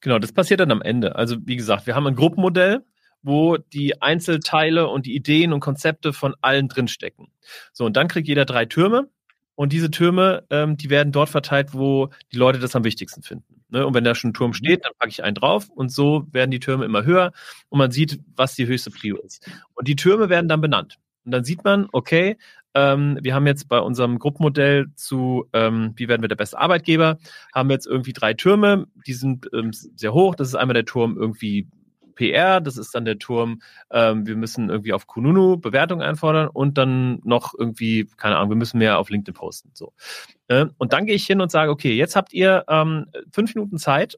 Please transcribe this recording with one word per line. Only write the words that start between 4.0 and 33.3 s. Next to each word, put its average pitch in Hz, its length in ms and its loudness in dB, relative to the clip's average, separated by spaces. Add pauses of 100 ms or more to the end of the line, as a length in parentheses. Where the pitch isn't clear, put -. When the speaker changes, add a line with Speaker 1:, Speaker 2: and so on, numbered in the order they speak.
Speaker 1:
Einzelteile 160 840 0
und 127 200 -4
die 131 100 -6
Ideen 160 360 2
und 143 80 -2
Konzepte 151 520 -4
von 139 300 -4
allen 135 260 2
drinstecken. - 580 -8 (460)
So, - 120 -6
und 110 120 0
dann 151 100 2
kriegt 160 220 -4
jeder 143 160 2
drei 123 200 -2
Türme 208 440 0 (480)
und 143 160 -2
diese 165 180 0
Türme, 180 600 2
ähm, 151 260 0
die 147 140 -8
werden 143 200 2
dort 143 180 0
verteilt, 139 440 -2
wo 135 380 0 (200)
die 123 60 -8
Leute 127 240 4
das 123 160 -2
am 113 80 0
wichtigsten 107 380 -4
finden. - 460 -20
Ne? 127 160 -2
Und 135 100 -2
wenn 117 100 4
da 120 100 4
schon 117 160 -4
ein - 40 -6
Turm 120 160 0
Speaker 2:
Mhm. 117 40 -6
Speaker 1:
steht, 170 300 2
dann 131 120 -6
packe 117 140 -2
ich - 140 -12
einen 104 100 0
drauf 156 360 0
und 131 200 -6
so 143 400 2
werden 127 220 0
die 127 80 -4
Türme 131 240 -2
immer 107 200 0
höher 180 280 4 (360)
und 139 100 -2
man 135 120 4
sieht, 147 300 -2 (160)
was 131 180 0
die 123 140 -2
höchste 120 240 -4
Prio 104 240 -6
ist. - 340 -18 (240)
Und 123 140 -8
die 143 80 0
Türme 196 320 2
werden 175 200 2
dann 156 120 0
benannt. 131 380 -2 (260)
Und 120 80 -8
dann 127 100 0
sieht 165 220 -8
man, 202 260 2
okay, 170 460 0 (380)
ähm, 139 460 2
wir 131 140 -4
haben 143 140 2
jetzt 143 200 -2
bei 120 120 2
unserem 120 400 -2
Gruppenmodell 143 760 2
zu, 127 580 -4
ähm, 113 440 0
wie 123 100 -8
werden 117 160 0
wir 113 60 -2
der 107 80 -2
beste 104 200 -6
Arbeitgeber, 160 640 2 (340)
haben 131 160 0
wir 135 60 2
jetzt 135 140 -6
irgendwie 127 240 -4
drei 113 200 -2
Türme, 202 540 2 (220)
die 135 40 -6
sind, 127 400 -4
ähm, 113 200 -4
sehr - 420 -8
hoch. 180 220 4
Das 139 100 -2
ist 127 80 -6
einmal 127 200 0
der 117 100 2
Turm 117 320 -2
irgendwie 107 500 -4 (480)
P 117 160 -2
R, 180 300 4
das 143 160 -8
ist 110 180 -12
dann 117 100 -4
der 110 140 -4
Turm, 117 420 -4 (300)